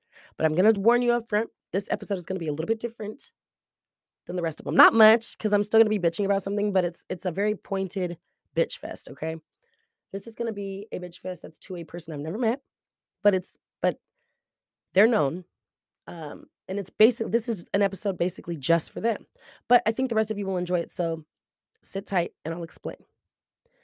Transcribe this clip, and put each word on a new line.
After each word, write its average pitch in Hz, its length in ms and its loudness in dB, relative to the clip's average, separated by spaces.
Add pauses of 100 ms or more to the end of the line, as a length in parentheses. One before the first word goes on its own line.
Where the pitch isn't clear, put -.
(360)
But 160 100 -2
I'm 156 80 2
gonna 202 200 4
warn 220 280 2
you 240 120 2
up 233 160 -2
front, 214 200 0 (220)
this 202 180 -2
episode 180 280 -2
is 170 80 -8
gonna 185 120 -4
be 165 120 -4
a - 20 0
little 160 160 -4
bit 220 140 0
different 214 500 -10 (920)
than 180 100 -6
the 180 60 -2
rest 165 180 -4
of - 80 -10
'em. 143 80 0
Not 302 180 8
much, 220 440 6
'cause 208 160 -2
I'm 208 100 4
still 220 160 4
gonna 220 100 6
be 208 80 0
bitching 170 280 0
about 196 180 0
something, 202 300 -2
but 185 100 2
it's, 170 260 -6
it's 185 160 -6
a 175 60 -2
very 202 240 -2
pointed 185 600 -4 (360)
bitch - 240 0
fest, - 300 -8
okay? 160 300 -6 (720)
This 202 160 -8
is 220 80 -14
gonna 233 160 -4
be 196 400 -8
a 185 80 -6
bitch 175 200 -12
fest 185 240 -10
that's 165 160 -16
to - 180 -10
a 165 80 -8
person 170 280 -10
I've 143 60 -6
never 160 180 -6
met, 233 240 0 (640)
but 202 100 6
it's, - 240 -4 (240)
but 180 160 0 (960)
they're 208 160 6
known. 175 380 0 (600)
Um, 151 440 -10 (180)
and 196 120 -4
it's 196 100 -6
basic-, 220 420 4
this 220 160 0
is 190 260 -4
an - 80 -2
episode 190 360 0
basically 175 400 -2
just 165 340 2
for - 80 -8
them. 220 260 -2 (440)
But 240 160 6
I 226 80 0
think 262 160 -2
the 220 60 0
rest 220 160 0
of 196 60 -4
you 202 80 -4
will 185 120 -2
enjoy 175 220 0
it, - 120 -6
so 165 320 -2 (580)
sit 202 240 -8
tight 180 280 -2 (100)
and 160 100 -4
I'll 175 100 -6
explain. - 340 -10 (880)